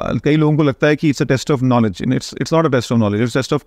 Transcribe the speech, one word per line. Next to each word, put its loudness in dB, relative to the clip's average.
कई 0
लोगों 2
को 2
लगता 0
है 2
कि 0
it's -2
a 0
test -2
of 0
knowledge, 2
and 0
it's, -12
it's -6
not 4
a 2
test 0
of 2
knowledge, 2
it's -2
a 0
test -4
of -2